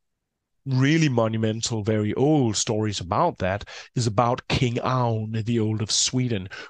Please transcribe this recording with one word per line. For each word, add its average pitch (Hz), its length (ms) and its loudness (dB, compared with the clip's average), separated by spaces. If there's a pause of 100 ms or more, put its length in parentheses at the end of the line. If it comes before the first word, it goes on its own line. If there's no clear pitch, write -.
(640)
really 139 440 4
monumental, 110 720 0
very 107 300 0
old 131 420 2
stories 107 440 -2
about 117 400 -2
that 95 260 -2 (300)
is 117 120 0
about 120 400 0
King 120 320 0
Aun 117 520 -2
the 113 280 0
Old 107 220 0
of 107 100 -4
Sweden, 117 560 0 (220)